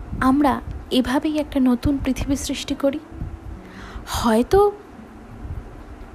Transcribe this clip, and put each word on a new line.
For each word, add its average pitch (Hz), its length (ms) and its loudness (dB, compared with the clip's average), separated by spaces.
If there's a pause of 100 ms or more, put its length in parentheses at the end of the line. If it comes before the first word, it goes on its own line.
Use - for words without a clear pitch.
(200)
আমরা 262 400 4 (300)
এভাবেই 269 480 2
একটা 285 220 0
নতুন 254 440 4
পৃথিবী 269 320 0
সৃষ্টি - 380 -4
করি। 277 240 0 (1080)
হয়তো 247 640 4 (1400)